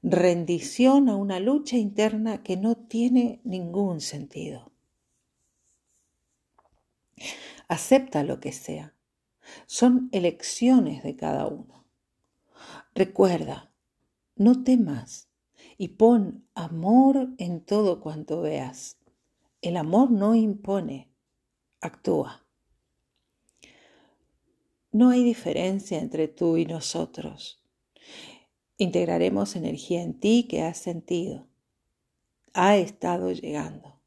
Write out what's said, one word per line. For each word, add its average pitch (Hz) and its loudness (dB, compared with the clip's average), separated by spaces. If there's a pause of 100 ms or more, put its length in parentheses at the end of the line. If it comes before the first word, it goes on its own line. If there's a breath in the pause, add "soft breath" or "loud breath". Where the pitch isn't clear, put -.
Rendición 180 2
a 202 0
una 196 -4
lucha 254 -2
interna 214 -2
que 185 -4
no 226 0
tiene 240 0
ningún 180 -4
sentido. 143 -12 (3000 loud breath)
Acepta 208 0
lo 135 -6
que - -10
sea. 151 -14 (720 loud breath)
Son 247 2
elecciones 196 0
de - -8
cada 147 -4
uno. - -14 (1080 loud breath)
Recuerda, 185 0 (640)
no 247 4
temas 202 -2 (480 soft breath)
y 185 -8
pon 220 2
amor 247 2
en 175 -6
todo 202 0
cuanto 156 -8
veas. 139 -8 (640)
El 175 -4
amor 196 2
no 214 4
impone, 196 -2 (720)
actúa. - -4 (2500 soft breath)
No 240 6
hay 247 4
diferencia 190 -2
entre 156 -4
tú 165 0
y 165 0
nosotros. 160 -10 (1120 loud breath)
Integraremos 180 0
energía 165 -6
en 165 -10
ti 233 4
que 160 -4
has 165 -6
sentido, 175 -8 (1040)
ha 196 6
estado 180 -2
llegando. 156 -10